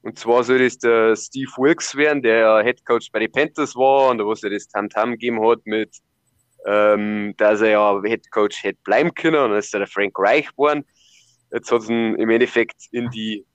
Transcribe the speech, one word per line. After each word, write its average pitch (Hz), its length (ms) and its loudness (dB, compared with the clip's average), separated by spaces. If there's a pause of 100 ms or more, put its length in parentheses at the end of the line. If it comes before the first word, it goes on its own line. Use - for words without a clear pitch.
Und 120 160 -14
zwar 120 260 2
soll 127 160 2
das 123 200 0
der 113 360 2
Steve 135 420 -10
Wilkes 147 380 0
werden, 147 280 0
der 113 160 2
ja 110 220 4
Head 120 240 -2
Coach 117 260 -2
bei 107 80 -4
den 110 120 -2
Panthers 139 440 -4
war 135 340 4
und 113 140 -2
wo 107 80 -2
es 110 100 -6
ja 104 80 -6
das 101 180 -8
Tamtam 104 440 -4
gegeben 117 360 -2
hat 117 180 2
mit, 107 300 -4 (720)
ähm, 104 720 0
dass 107 240 2
er 110 80 4
ja 104 320 2
Head 110 300 -4
Coach 104 320 -2
hätte 98 200 -6
bleiben 135 300 0
können 160 220 0
und 131 160 2
dann 104 80 0
ist - 160 -10
er 101 60 -2
der 98 60 -4
Frank 98 300 -4
Reich 117 300 2
geworden. 147 360 -2 (680)
Jetzt 117 200 -6
hat 117 120 0
es 107 60 -14
ihn 113 260 0
im 113 160 0
Endeffekt 117 600 0
in 120 200 -6
die 110 440 -10